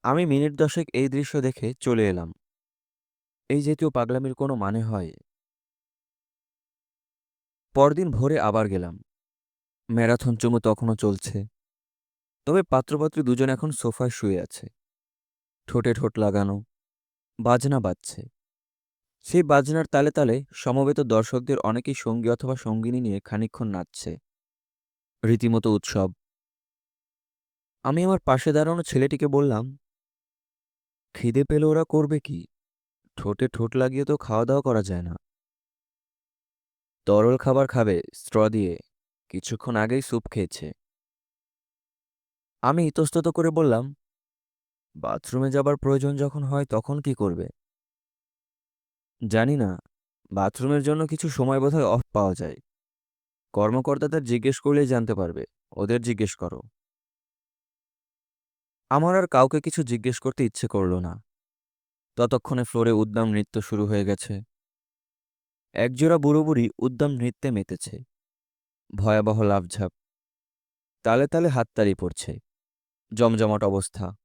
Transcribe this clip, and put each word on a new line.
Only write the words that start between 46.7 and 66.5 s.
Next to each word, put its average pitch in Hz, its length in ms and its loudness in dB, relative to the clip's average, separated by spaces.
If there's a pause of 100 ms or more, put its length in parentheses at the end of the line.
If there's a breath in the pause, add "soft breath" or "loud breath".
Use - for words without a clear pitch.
কি 139 140 -4
করবে?" 87 320 -2 (1800)
"জানি 117 340 0
না, 107 140 0 (600)
বাথরুমের 127 500 -2
জন্য 151 240 0
কিছু 156 220 -6
সময় 135 320 0
বোধহয় 143 240 2
অফ 117 180 2 (100)
পাওয়া 98 220 0
যায়। 80 220 -8 (960)
কর্মকর্তাদের 139 720 0
জিজ্ঞেস 120 360 -2
করলেই 143 260 2
জানতে 117 280 0
পারবে, 82 300 -6 (260)
ওদের 113 320 -2
জিজ্ঞেস 107 320 -2
করো।" - 260 -10 (2250)
আমার 165 260 4
আর 185 100 2
কাউকে 135 340 4
কিছু - 220 -4
জিজ্ঞেস 120 360 -4
করতে 131 260 -4
ইচ্ছে 113 240 -4
করল 95 300 0
না। 87 140 -6 (1040)
ততক্ষণে 120 480 0
ফ্লোরে 117 280 2
উদ্দাম 110 360 2
নৃত্য 107 320 -2
শুরু 104 260 -2
হয়ে 101 180 0
গেছে। 101 300 -4 (1400)
একজোড়া 131 460 2
বুড়ো 147 260 4
বুড়ি 127 340 2